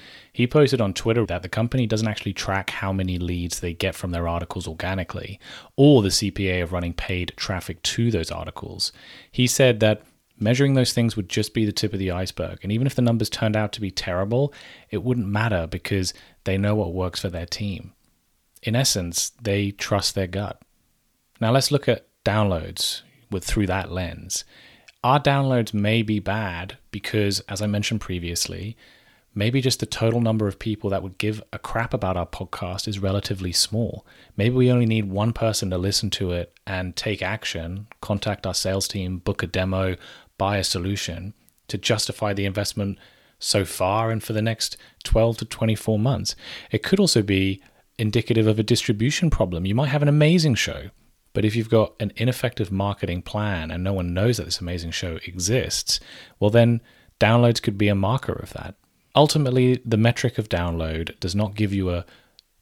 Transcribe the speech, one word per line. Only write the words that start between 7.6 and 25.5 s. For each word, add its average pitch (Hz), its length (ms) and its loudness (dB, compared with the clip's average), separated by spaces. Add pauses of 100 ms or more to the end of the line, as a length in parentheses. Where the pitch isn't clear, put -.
to 117 300 0
those 82 180 -2
articles. 82 640 -8 (400)
He 123 160 2
said 123 320 4
that 107 220 4 (360)
measuring 127 360 4
those 127 180 2
things 117 240 0
would 98 120 -4
just - 240 -2
be 110 120 2
the 104 80 0
tip 104 200 -2
of 98 60 -4
the 95 140 -2
iceberg, 87 500 -6
and 95 80 -4
even 117 160 0
if 135 80 -2
the 127 80 2
numbers 117 260 2
turned 107 280 0
out 107 160 0
to - 80 -10
be 98 100 -4
terrible, 104 640 0 (360)
it 104 120 -4
wouldn't 120 240 0
matter 101 400 0
because 92 480 -2 (300)
they 95 120 0
know 104 200 2
what 90 180 -2
works 92 280 -4
for 98 60 -2
their 87 180 -6
team. 95 460 -8 (720)
In 113 140 0
essence, 95 540 0 (120)
they 101 300 0
trust - 420 -2
their 95 140 -2
gut. 95 340 -6 (800)
Now 113 100 2
let's 131 220 2
look 139 160 0
at - 180 0 (180)
downloads 90 800 0 (280)
with, 95 140 -4
through 104 220 2
that 90 240 -2
lens. 85 540 -6 (580)
Our 131 160 4
downloads 135 540 2